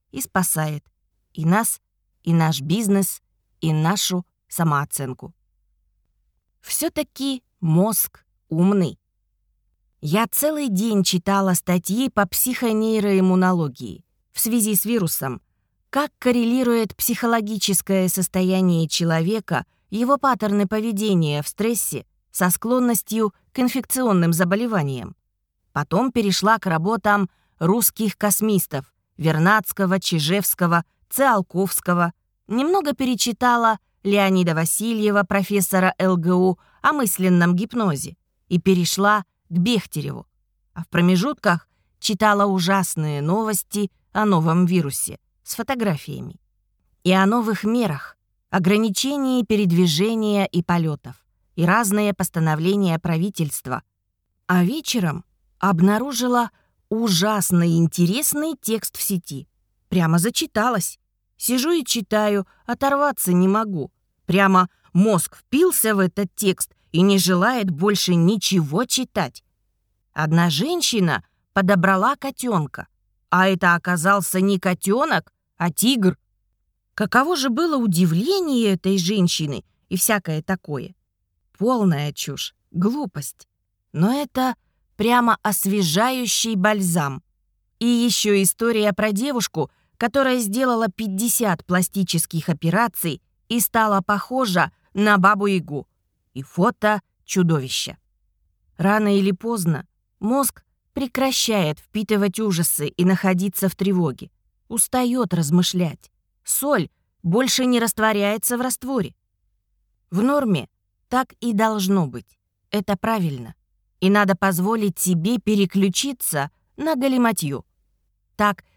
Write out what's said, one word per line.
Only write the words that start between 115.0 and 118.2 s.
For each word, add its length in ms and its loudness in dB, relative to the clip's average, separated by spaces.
переключиться 1120 -2
на 180 -2
галиматью. 680 0